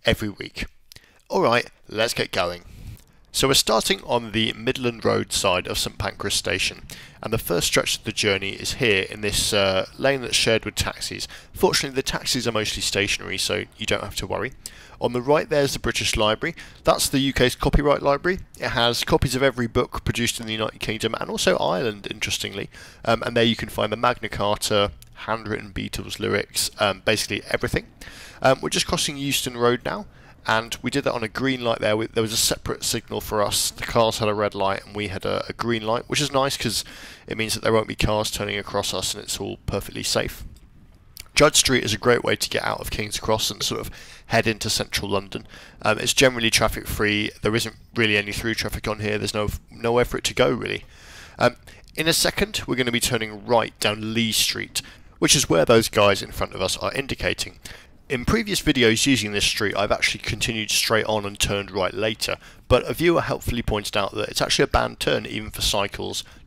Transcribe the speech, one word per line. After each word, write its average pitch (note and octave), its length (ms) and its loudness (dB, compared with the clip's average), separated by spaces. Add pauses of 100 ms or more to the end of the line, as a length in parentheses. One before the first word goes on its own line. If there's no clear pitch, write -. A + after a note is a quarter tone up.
every A2 240 2
week. - 380 -10 (600)
Alright, B2 400 4 (200)
let's A2 240 0
get - 180 -2
going. F2 320 -2 (720)
So C3+ 160 2
we're C#3 60 4
starting G3+ 500 2
on A#2 260 -2
the A2 220 0
Midland A#2+ 500 -2
Road G#2 300 0
side F2+ 340 2
of G#2+ 100 -4
Saint - 200 -4
Pancras G2+ 380 -4
Station, - 480 -2 (380)
and A2 120 -6
the A2+ 40 2
first E3+ 300 -2
stretch - 300 0
of - 80 -18
the A2 80 -4
journey G2 380 0
is - 240 -6
here G2+ 340 4
in G#2+ 100 -12
this, G#2 320 -2
uh, G2 360 2 (100)
lane C3+ 240 2
that's A#2 160 -2
shared A2 260 2
with G#2+ 120 -6
taxis. - 520 -6 (240)
Fortunately, - 460 2
the C3 60 2
taxis - 440 -2
are A#2 60 0
mostly G#2+ 280 -2
stationary, F#2+ 560 0
so F#2+ 280 -2 (120)
you A2 80 -8
don't - 180 0
have G2+ 120 -10
to G2+ 120 -6
worry. F#2+ 260 -4 (480)
On A#2+ 100 0
the B2 100 -2
right C3+ 280 2
there's C#3+ 240 2
the - 60 -6
British - 360 -2
Library. A2 400 2 (300)
That's - 240 4
the C#3 100 2
U C3+ 140 2
K's B2+ 200 4
copyright C#3+ 480 4
library. D3 380 2 (180)
It B2 120 -4
has A#2 340 2
copies C#3 320 2
of C3 80 2
every B2 240 2
book - 380 -2
produced - 340 0
in A#2 60 -10
the A2 80 -4
United A2 260 -4
Kingdom A2 400 -2
and - 100 -6
also - 280 2
Ireland, C3+ 520 -2
interestingly. G#2 600 -6 (340)
Um, A#2 200 2
and A#2 120 -2
there A#2 80 4
you A#2 140 4
can A#2 100 -6
find G#2+ 240 -2
the G#2+ 60 -2
Magna A#2+ 320 0
Carta, G#2 640 0 (240)
handwritten G#2+ 580 -6
Beatles G#2 440 -8
lyrics, - 600 -2
um, F#2+ 240 2
basically G#2+ 460 0
everything. - 380 -2 (540)
Um, C3 200 6
we're D#3 80 -4
just - 180 -2
crossing D#3+ 300 -2
Euston C3+ 400 -2
Road A#2+ 260 2
now, F#3+ 220 -4 (420)
and A2+ 340 0
we B2 100 -4
did C#3 120 0
that C#3 100 2
on A#2 120 -4
a - 20 0
green B2+ 340 -2
light A#2 180 0
there. G#2+ 180 2
We, A2+ 100 -2
there A2+ 160 0
was A2 100 -2
a A#2 40 -2
separate - 480 -2
signal A2 340 -4
for G#2+ 240 0
us. G#2 280 0
The - 120 -10
cars A2+ 360 2
had G#2+ 100 2
a G#2 40 2
red G#2 220 0
light G2 300 0
and G2+ 100 -12
we G#2 140 -2
had F2+ 160 -6
a, G2 240 -2
a F#2+ 40 -6
green A2+ 320 0
light, A2 220 0
which C#3+ 140 -2
is C#3+ 100 -2
nice C3+ 240 2
'cause - 300 -2 (420)
it G#2 100 -6
means A2 160 -2
that G#2 100 -4
there A2+ 100 4
won't A2 160 4
be A2 60 -6
cars G#2+ 360 2
turning G#2 260 -4
across G2+ 360 -2
us F#2 200 -4
and G#2 80 -12
it's - 200 -6
all G2+ 240 -6
perfectly G#2 380 -6
safe. - 420 -2 (880)
Judd D3 240 6
Street - 260 4
is G#2+ 100 -2
a G#2+ 40 -2
great A#2+ 260 4
way G#2+ 140 0
to - 120 -4
get - 140 -2
out - 160 -2
of - 100 -10
King's G#2 300 -6
Cross A2 320 0
and G2+ 100 -10
sort A2 200 -2
of - 100 -10 (360)
head A2+ 200 2
into A2 220 -2
central - 420 -4
London. G2+ 340 -4 (360)
Um, A2 180 2
it's B2 140 -2
generally B2 360 4
traffic - 380 0
free. G#2 420 0 (120)
There G#2+ 120 2
isn't A2+ 220 -2 (180)
really G#2+ 220 4
any G#2 160 0
through A2+ 220 -2
traffic - 340 -6
on G#2+ 140 -2
here. G#2+ 160 0
There's G#2 160 -4
no, G#2 160 -2 (200)
nowhere A#2 360 2
for - 120 -2
it - 60 -6
to - 100 -4
go, C3+ 160 0
really. G#2 360 -4 (520)
Um, A#2+ 200 2 (360)
in D#3 140 -2
a E3 60 4
second, G3+ 520 0
we're C3 120 -2
gonna B2+ 120 2
be A#2 120 0
turning G#2+ 440 -4
right A#2 360 2
down G#2+ 320 0
Lee A2+ 180 2
Street, - 500 -2 (380)
which D#3 160 4
is C3+ 140 2
where D#3 160 6
those A2+ 240 6
guys G2+ 340 4
in G#2+ 80 -10
front G2 220 -4
of G2 80 -6
us F#2 160 0
are G2 160 -2
indicating. G#2 640 -4 (480)
In B2 160 -4
previous G#3 380 0
videos A#2+ 460 4
using G#2+ 240 2
this G#2 140 0
street, - 300 0
I've G#2 160 2
actually - 280 0
continued A2 500 -4
straight - 380 2
on G#2+ 180 0
and G2+ 140 -6
turned G2+ 320 0
right F#2 200 0
later, G2+ 460 -4 (300)
but - 200 4
a C#3+ 60 -2
viewer E3 280 4
helpfully A#2 420 -2
pointed G#2 340 -2
out G2 160 0
that G#2+ 160 -4
it's - 140 -2
actually - 180 2
a C#3 60 4
banned A#2 320 0
turn A2+ 260 0
even G#2+ 240 -8
for - 120 -10
cycles G2 600 -2 (240)